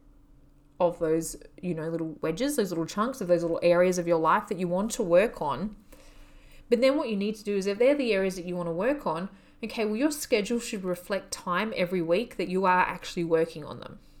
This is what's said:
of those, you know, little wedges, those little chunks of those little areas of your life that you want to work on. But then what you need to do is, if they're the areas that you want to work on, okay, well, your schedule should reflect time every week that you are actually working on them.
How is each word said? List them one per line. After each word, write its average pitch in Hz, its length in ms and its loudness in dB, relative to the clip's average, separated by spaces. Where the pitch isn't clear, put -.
of 175 180 2
those, 160 380 0
you 180 140 -4
know, 160 140 -6
little 160 320 -6
wedges, 208 360 -2
those 202 140 0
little 165 160 -2
chunks 233 340 -2
of 180 80 -6
those 170 140 4
little 165 200 -2
areas 175 360 6
of 170 100 -2
your 170 100 4
life 170 300 2
that 185 100 -4
you 180 80 -2
want 190 260 -2
to - 100 -2
work 180 380 4
on. 156 360 -4
But 233 100 4
then 269 160 4
what 302 120 -2
you 214 80 -2
need 208 200 -2
to - 80 -16
do 202 120 -2
is, 190 100 -2
if 202 120 -2
they're 262 160 6
the 254 180 0
areas 190 240 0
that 175 80 -10
you 180 120 -6
want 170 120 -4
to 165 40 -2
work 233 340 0
on, 175 240 -4
okay, 214 220 -4
well, 214 100 -2
your 294 140 2
schedule 233 500 0
should 202 240 -8
reflect 190 480 -4
time 196 420 -2
every 180 280 -2
week 180 340 0
that 190 120 -4
you 185 180 0
are 180 140 6
actually - 440 -2
working 160 400 0
on - 160 -12
them. - 180 -16